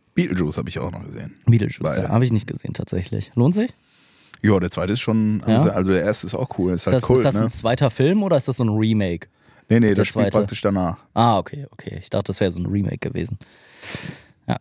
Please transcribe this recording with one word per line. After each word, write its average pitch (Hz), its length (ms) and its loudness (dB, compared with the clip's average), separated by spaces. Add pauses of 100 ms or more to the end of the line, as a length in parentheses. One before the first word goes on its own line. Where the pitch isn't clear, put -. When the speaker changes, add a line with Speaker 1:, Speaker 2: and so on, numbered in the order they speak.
(140)
Speaker 1:
Beetlejuice 90 440 -2
hab - 100 -6
ich - 100 -8
auch 87 140 -6
noch - 120 -10
gesehen. - 300 -14 (120)
Speaker 2:
Beetlejuice, 113 340 4
Speaker 1:
Beide. 78 220 0
Speaker 2:
ja, - 80 -4
hab 117 120 4
ich 123 100 0
nicht 107 140 0
gesehen - 280 -10
tatsächlich. - 600 -6
Lohnt 135 200 4
sich? 220 160 -2 (720)
Speaker 1:
Ja, 101 180 4
der 90 100 -2
zweite 90 220 -2
ist 117 80 -2
schon, 110 460 0
Speaker 2:
Ja? 113 220 6
Speaker 1:
also 95 240 0
der 90 100 2
erste 101 240 -2
ist 90 80 -6
auch - 240 -4
cool. 92 160 2
Ist 85 80 -2
Speaker 2:
Ist - 60 -4
Speaker 1:
halt 131 80 4
Speaker 2:
das, 123 80 2
Speaker 1:
Kult, 127 160 4
Speaker 2:
ist - 40 2
das 135 120 2
Speaker 1:
ne? 107 80 2
Speaker 2:
ein 113 60 0
zweiter 127 400 0
Film 180 320 2
oder 180 140 2
ist 131 100 -2
das 131 120 -2
so 123 60 0
ein 113 40 2
Remake? 107 600 0 (420)
Speaker 1:
Nee, 113 100 6
nee, 117 80 6
Speaker 2:
Der 104 80 4
Speaker 1:
das 98 120 2
spielt 107 180 0
Speaker 2:
zweite. 98 120 2
Speaker 1:
praktisch 104 220 -2
danach. 95 380 0 (160)
Speaker 2:
Ah, 113 240 4
okay, 139 340 -8
okay. - 280 -12
Ich - 100 -16
dachte, 101 160 -2
das - 140 -4
wäre 95 100 2
so 87 100 -6
ein 90 60 -4
Remake 98 320 -2
gewesen. 87 400 -6 (1080)
Ja, - 140 -2